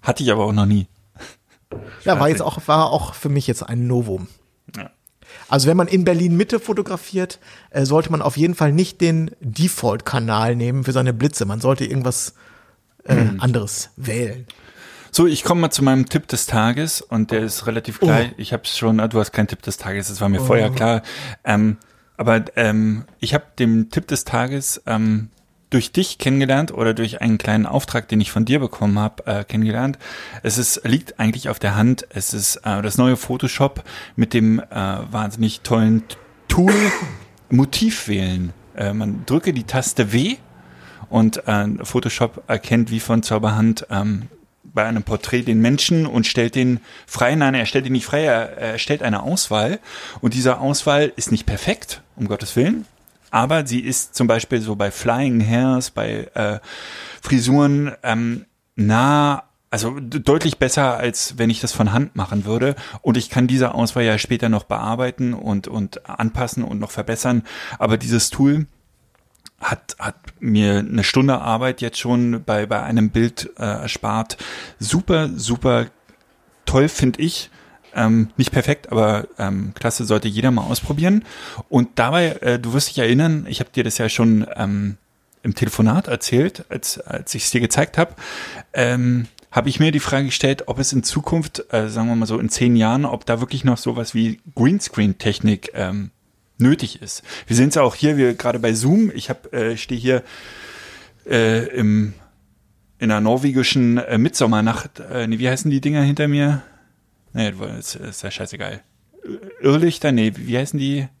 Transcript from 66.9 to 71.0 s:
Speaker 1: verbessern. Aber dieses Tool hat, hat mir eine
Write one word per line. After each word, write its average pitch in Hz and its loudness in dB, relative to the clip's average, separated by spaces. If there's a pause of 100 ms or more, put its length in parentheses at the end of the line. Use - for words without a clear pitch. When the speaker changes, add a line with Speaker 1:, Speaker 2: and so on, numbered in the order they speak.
Speaker 1:
verbessern. 117 -2 (360)
Aber 110 2
dieses 117 0
Tool 143 2 (920)
hat, - -6
hat - -8 (220)
mir 104 2
eine 107 -2